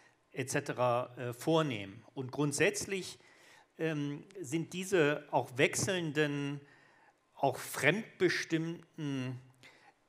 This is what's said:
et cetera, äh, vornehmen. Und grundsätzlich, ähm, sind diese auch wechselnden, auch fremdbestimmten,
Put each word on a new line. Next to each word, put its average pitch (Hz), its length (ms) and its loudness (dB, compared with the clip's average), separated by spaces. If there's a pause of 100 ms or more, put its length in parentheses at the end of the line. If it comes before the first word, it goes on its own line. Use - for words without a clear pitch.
(320)
et 127 180 -6
cetera, 123 640 0
äh, 123 180 -6
vornehmen. 120 720 0 (120)
Und 131 160 -6
grundsätzlich, 156 880 0 (580)
ähm, 147 460 -4 (180)
sind 156 320 -4
diese 175 560 2
auch 123 300 0
wechselnden, 147 1000 2 (760)
auch 135 220 2
fremdbestimmten, 160 1800 -2 (680)